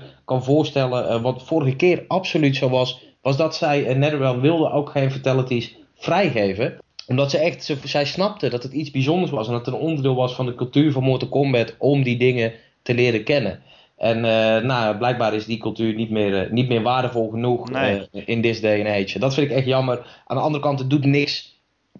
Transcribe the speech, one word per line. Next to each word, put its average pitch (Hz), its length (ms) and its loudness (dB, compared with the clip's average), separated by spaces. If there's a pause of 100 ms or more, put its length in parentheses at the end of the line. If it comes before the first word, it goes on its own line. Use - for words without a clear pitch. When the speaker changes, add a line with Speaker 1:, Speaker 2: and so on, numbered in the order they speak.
(260)
Speaker 1:
kan 131 180 -2
voorstellen, 131 680 0
eh, 113 120 0
wat 127 220 -2
vorige 143 320 0
keer 180 320 2
absoluut 156 480 0
zo 135 140 0
was, 127 340 0 (180)
was 135 160 0
dat 160 180 0
zij, 143 320 0
eh, 127 80 0
Netherrealm 135 460 2
wilde 156 300 4
ook - 180 0
geen 135 220 0
fatalities 127 640 -2 (200)
vrijgeven. 117 840 0 (300)
Omdat 139 240 2
ze 170 60 2
echt, 160 260 0
ze, 147 200 -4
zij 143 220 -2
snapte 170 440 -2
dat 120 140 -4
het 135 100 -10
iets 151 180 -6
bijzonders 147 400 0
was 110 160 -4
en 120 60 -2
dat 117 120 -4
het 123 100 -4
een 110 60 -6
onderdeel 135 340 0
was 123 200 -2
van 120 100 -4
de 120 100 -6
cultuur 143 360 2
van 127 120 -2
Mortal 131 260 0
Kombat 135 480 0
om 139 260 2
die 123 140 0
dingen 120 340 2 (300)
te 123 120 -2
leren 120 300 2
kennen. 127 380 0 (360)
En, 113 280 0
eh, 110 380 2
nou, 120 340 0
blijkbaar 113 360 0
is 107 120 -4
die 113 120 -4
cultuur 110 360 -2
niet 110 160 -4
meer, 101 360 0
eh, - 60 -8
niet 123 160 0
meer 117 140 2
waardevol 117 480 0
genoeg, 120 400 -2
Speaker 2:
Nee. 123 420 -2
Speaker 1:
eh, 101 140 -10
in 117 160 0
this 110 200 0
day 107 180 2
and 104 80 -2
age. 101 260 -2
En 101 60 -6
dat 135 140 0
vind 143 180 0
ik 131 60 0
echt 131 80 2
jammer. 127 600 -2
Aan 127 120 -4
de 120 60 0
andere 147 200 -2
kant, 143 160 0
het 131 100 -4
doet 139 160 2
niks 143 540 0 (400)